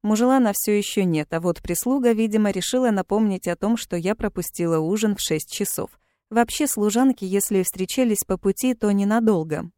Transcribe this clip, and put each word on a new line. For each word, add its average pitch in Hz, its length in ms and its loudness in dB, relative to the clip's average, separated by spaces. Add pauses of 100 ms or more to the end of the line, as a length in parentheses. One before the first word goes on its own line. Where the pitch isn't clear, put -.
Мужлана 233 520 4
всё - 160 -2
ещё 208 320 0
нет, 160 300 0
а 165 60 -2
вот 170 220 -2
прислуга, 240 520 0
видимо, 214 360 2
решила 240 400 0
напомнить 202 580 0
о 175 80 -2
том, 220 220 0
что - 180 -8
я 175 200 -2
пропустила 170 640 -2
ужин 208 360 0
в 202 60 -10
шесть - 300 -4
часов. - 400 -6 (400)
Вообще, 233 360 0
служанки, 226 560 0
если 196 380 0
встречались 202 640 -2
по 185 120 -2
пути, 247 360 0
то 214 180 0
ненадолго. 202 880 0